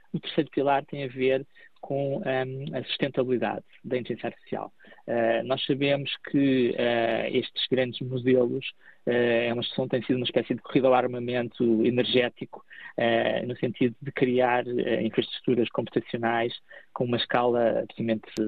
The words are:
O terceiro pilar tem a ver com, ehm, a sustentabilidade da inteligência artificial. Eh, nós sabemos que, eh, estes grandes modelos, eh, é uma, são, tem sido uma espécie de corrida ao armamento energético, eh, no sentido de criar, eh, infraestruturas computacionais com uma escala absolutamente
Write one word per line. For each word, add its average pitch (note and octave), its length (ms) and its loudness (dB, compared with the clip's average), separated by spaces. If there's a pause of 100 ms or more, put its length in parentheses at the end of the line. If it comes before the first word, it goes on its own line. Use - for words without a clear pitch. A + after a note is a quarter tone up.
(120)
O D#3+ 80 -4
terceiro - 300 -2
pilar C#3 360 2
tem C#3+ 180 -8
a C3+ 40 -4
ver C3 380 0 (340)
com, C#3 460 -4
ehm, C3 500 -4
a B2 100 -4
sustentabilidade B2 800 -2 (200)
da B2+ 160 -4
inteligência A#2 300 -6
artificial. - 440 -10 (320)
Eh, A#2 380 2
nós B2+ 200 -4
sabemos C#3+ 460 0 (220)
que, C3 440 4
eh, A#2 560 0
estes - 380 -2
grandes B2 320 0
modelos, B2+ 640 2 (400)
eh, A#2+ 440 2
é A#2 40 0
uma, A#2+ 80 -2
são, C3 260 -2
tem B2+ 140 0
sido B2+ 140 0
uma B2 100 -2
espécie A#2+ 300 0
de A#2 80 -8
corrida C3 240 2
ao B2+ 80 8
armamento A#2+ 920 2
energético, A#2+ 800 0 (320)
eh, A#2 480 2
no B2 120 -4
sentido B2 440 0
de C#3 100 -8
criar, B2 560 2
eh, A#2+ 360 0
infraestruturas A#2 640 0
computacionais A#2 840 -2 (380)
com - 120 -4
uma A#2+ 140 2
escala A#2+ 640 2
absolutamente A2+ 500 -4 (160)